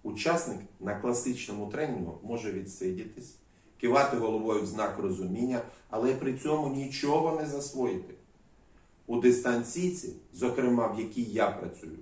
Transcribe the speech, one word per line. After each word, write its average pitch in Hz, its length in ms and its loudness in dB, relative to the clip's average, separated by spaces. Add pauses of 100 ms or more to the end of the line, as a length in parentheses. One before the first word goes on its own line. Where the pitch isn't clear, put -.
Учасник - 560 0 (200)
на 104 160 -4
класичному 120 720 -2
тренінгу 117 560 -4
може 110 280 -4
відсидітись, - 840 -6 (460)
кивати 127 360 4
головою 110 440 2
в 95 40 -2
знак 104 340 -2
розуміння, 98 640 0 (280)
але 123 240 2
при 131 240 -2
цьому 151 380 0
нічого 151 680 2
не 151 40 -2
засвоїти. 131 680 -4 (920)
У 117 120 2
дистанційці, 123 920 4 (200)
зокрема 120 540 2
в 104 120 -2
якій 117 240 -4
я 104 280 2
працюю 85 500 -10